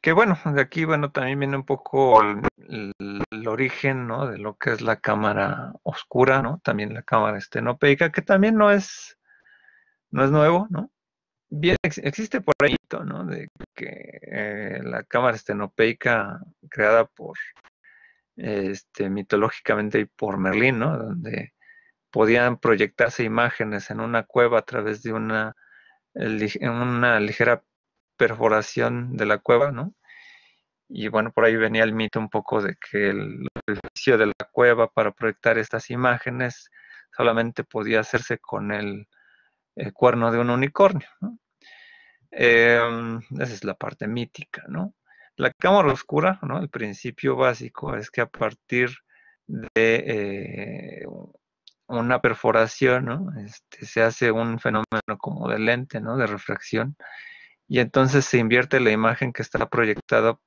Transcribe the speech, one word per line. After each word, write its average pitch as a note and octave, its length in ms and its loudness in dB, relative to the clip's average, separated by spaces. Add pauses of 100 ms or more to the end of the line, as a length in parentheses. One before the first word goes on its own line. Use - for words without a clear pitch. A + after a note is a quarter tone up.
Que D#3+ 120 2
bueno, F#3+ 320 4
de C#3+ 160 2
aquí, D3 240 0
bueno, D3 280 0
también C3 280 -2
viene C#3 160 -2
un C3+ 80 -6
poco C3 560 4
el, G#2 220 0 (260)
el, G2+ 600 -10
el A2 180 -8
origen, B2+ 580 -4
¿no? B2+ 200 -6
De G#2+ 100 -8
lo G#2 220 -10
que A#2+ 140 -2
es A2+ 100 -4
la A2+ 180 -2
cámara G#2 720 -2 (100)
oscura, C3 600 2
¿no? C3 200 -6
También G#2+ 300 -4
la A2+ 100 -12
cámara G#2+ 360 0
estenopeica, C#3 760 0
que - 80 -2
también G#3 360 4
no G#3 140 6
es, - 480 -2 (920)
no B2+ 140 0
es C3+ 60 2
nuevo, D#3+ 380 4
¿no? G3 220 -6 (580)
Bien, D#3 340 0
ex-, - 160 -4
existe G#3+ 440 -6
por D3 200 0
ahí, D3 140 2 (300)
¿no? - 180 -8
De - 240 -10 (260)
que, - 460 -16 (100)
eh, G#2 520 -8
la A2+ 220 -8
cámara B2 320 4
estenopeica A2+ 1000 0 (300)
creada A2+ 380 4
por, - 320 -16 (1000)
este, G2 720 -4
mitológicamente G#2+ 920 0
y G#2+ 40 0
por G2+ 340 -4
Merlín, A2 420 2
¿no? D3 180 -2
Donde A2+ 560 -8 (560)
podían A#2 480 2
proyectarse A2+ 680 2
imágenes A2 680 -2
en G#2+ 100 -8
una A2+ 240 -2
cueva A#2+ 340 2
a G#2+ 40 2
través G#2+ 400 -6
de A2+ 120 -6
una, A2 400 -4 (600)
eh, A#2 140 -4
lig-, G#2+ 320 -4
en B2 120 -2
una A#2+ 480 2
ligera A2+ 440 0 (520)
perforación A#2+ 1000 0
de G#2+ 100 -2
la G#2 120 0
cueva, B2 340 2
¿no? C#3 220 -8 (960)
Y G#2+ 200 -8
bueno, A2 240 0
por A2+ 120 4
ahí A2+ 120 6
venía A2 280 2
el A2 100 0
mito A2 260 -2
un G#2+ 100 -6
poco G#2 320 -2
de F#2+ 140 -4
que G2+ 340 -2
el G2+ 380 -6 (180)
orificio A2 520 0
de G#2+ 80 4
la - 260 -6
cueva A#2+ 360 4
para G#2+ 240 0
proyectar A2+ 460 0
estas A2+ 320 -6
imágenes B2 800 -4 (460)
solamente A#2 480 0
podía A2 360 -2
hacerse A#2 380 -4
con G#2 320 -8
el, G#2 380 -8 (640)
el G#2 180 -8
cuerno A#2 380 2
de A#2 80 0
un A#2+ 120 0
unicornio, C#3+ 580 2 (120)
¿no? A3+ 180 -10 (920)
Em, A#2 880 2 (220)
esa B2 140 -4
es G2 100 -14
la F#2+ 100 -6
parte - 320 -10
mítica, - 600 -8
¿no? F#3 260 -8 (420)
La B2+ 160 0
cámara F#3 400 4
oscura, D#3 500 -2
¿no? D3 180 -6
El D#3+ 80 -8
principio A#2+ 680 -6
básico B2 600 -2
es G#2+ 140 -10
que - 100 -6
a A#2 60 0
partir B2 640 -4 (560)
de, A2 280 -10
eh, G#2+ 1300 -2 (840)
una A#2+ 320 0
perforación, A#2+ 840 2
¿no? D#3 260 -6 (120)
Este, - 420 -20
se A2+ 160 -2
hace A#2 280 2
un A2+ 300 -2
fenómeno A2 580 -4
como A#2 300 -8
de A2 100 -2
lente, A#2+ 420 -2
¿no? A2+ 160 -6
De B2 120 0
refracción. A2+ 680 -6 (720)
Y B2 140 2
entonces C3 460 4
se - 120 0
invierte A#2+ 400 4
la A#2+ 120 6
imagen A2+ 420 0
que - 80 -10
está A#2 260 -4
proyectada A2+ 800 0